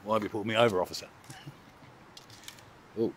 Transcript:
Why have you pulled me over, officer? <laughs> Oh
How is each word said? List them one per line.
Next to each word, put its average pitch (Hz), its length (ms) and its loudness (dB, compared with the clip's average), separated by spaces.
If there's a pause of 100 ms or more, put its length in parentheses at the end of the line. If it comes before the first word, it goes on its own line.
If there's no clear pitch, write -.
Why 107 140 0
have 107 80 4
you 101 60 -4
pulled 101 180 -4
me 113 80 -2
over, 110 260 6
officer? - 300 -4
<laughs> - 60 -20 (1800)
Oh 110 220 0